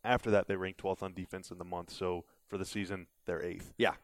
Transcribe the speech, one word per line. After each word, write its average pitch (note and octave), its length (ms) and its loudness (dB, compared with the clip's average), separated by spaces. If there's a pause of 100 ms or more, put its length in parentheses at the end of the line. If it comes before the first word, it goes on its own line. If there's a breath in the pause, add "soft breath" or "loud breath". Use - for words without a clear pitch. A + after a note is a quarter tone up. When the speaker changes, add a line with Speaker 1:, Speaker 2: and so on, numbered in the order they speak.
Speaker 1:
After A#2 280 4
that, G2 160 6
they G2 80 2
ranked F#2 240 -4
twelfth F#2+ 240 -2
on F#2 100 -6
defense F#2 380 -8
in F2+ 80 -12
the F2 60 -8
month. F2 260 -6
So F2+ 340 -2 (220)
for G#2 100 -4
the F#2 80 -2
season, F#2 420 -4 (180)
they're E2 180 -2
eighth. F2 340 -6
Speaker 2:
Yeah. A2+ 160 6 (100)